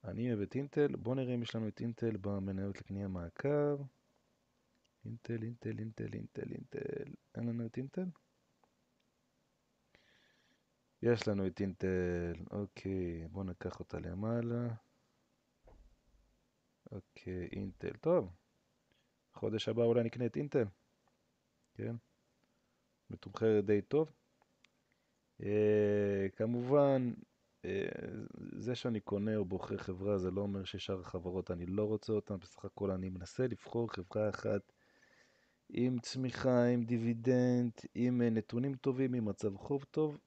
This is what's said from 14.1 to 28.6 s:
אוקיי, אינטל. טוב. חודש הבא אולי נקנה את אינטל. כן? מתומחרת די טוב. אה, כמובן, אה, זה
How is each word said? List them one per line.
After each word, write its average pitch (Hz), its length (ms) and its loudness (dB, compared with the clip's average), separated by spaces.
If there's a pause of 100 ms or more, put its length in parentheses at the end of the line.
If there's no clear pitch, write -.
אוקיי, 92 600 -8
אינטל. - 420 -6
טוב. 160 360 2 (1040)
חודש 107 360 -2
הבא 113 140 2
אולי 117 200 4
נקנה 120 220 -2
את 113 120 -2
אינטל. 143 280 2 (1080)
כן? 113 220 -6 (1120)
מתומחרת 107 560 2
די 104 160 6
טוב. 151 300 2 (1300)
אה, 104 920 4
כמובן, 127 800 4 (520)
אה, 98 220 0 (640)
זה 117 240 -4